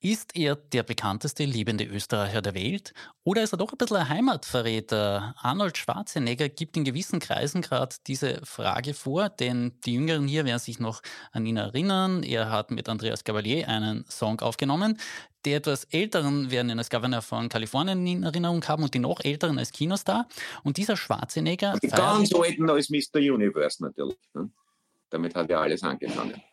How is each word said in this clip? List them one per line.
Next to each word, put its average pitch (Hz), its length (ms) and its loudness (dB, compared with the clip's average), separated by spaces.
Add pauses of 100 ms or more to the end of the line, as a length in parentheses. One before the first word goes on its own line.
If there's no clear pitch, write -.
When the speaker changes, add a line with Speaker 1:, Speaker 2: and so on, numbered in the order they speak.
Speaker 1:
Ist 214 300 -2
er 147 220 2
der 127 260 0
bekannteste 110 640 -2
lebende 110 400 0
Österreicher 101 580 0
der 98 120 -2
Welt 120 380 -4 (300)
oder 208 220 2
ist - 100 -2
er - 20 -4
doch 190 140 -2
ein 269 80 -14
bisschen 226 200 2
ein 151 100 2
Heimatverräter? 113 1300 0
Arnold 165 380 0
Schwarzenegger 139 720 -2
gibt 156 280 -6
in 160 60 2
gewissen 143 380 0
Kreisen 147 420 -2
grad - 460 -4
diese 131 360 -2
Frage 117 500 -2
vor, 170 340 -2
denn 123 560 -2
die 120 100 0
Jüngeren 147 320 2
hier 147 180 0
werden 120 140 0
sich 117 220 -8
noch 110 220 -4 (280)
an 113 160 -2
ihn 113 100 0
erinnern. 180 680 0
Er 113 260 0
hat 107 220 -2
mit 113 160 -6
Andreas 110 340 -4
Gabalier 110 460 -2
einen 110 420 -2
Song 110 300 -2
aufgenommen. 151 580 0 (460)
Die 143 80 2
etwas 143 320 0
Älteren 147 640 0
werden 123 200 2
ihn 113 80 -2
als 117 120 -4
Governor 120 320 0
von 117 260 -4
Kalifornien 180 560 0
in 180 200 0
Erinnerung 170 420 0
haben 156 160 2
und 139 120 0
die 131 40 2
noch 131 260 0
Älteren 147 320 2
als 123 140 -2
Kinostar. 196 560 0 (380)
Und 143 140 0
dieser 208 180 0
Schwarzenegger 180 800 0
Speaker 2:
Und 202 100 0
die - 60 0
Speaker 1:
feiert 185 120 6
Speaker 2:
ganz 202 320 6
Alten 170 340 4
als 147 220 4
Mister 147 300 2
Universe 104 600 4
natürlich, 69 380 -4 (160)
ne? 85 160 -6 (600)
Damit 82 260 -4
hat 82 120 0
er 82 120 4
alles 78 240 0
angefangen. 64 580 -4 (100)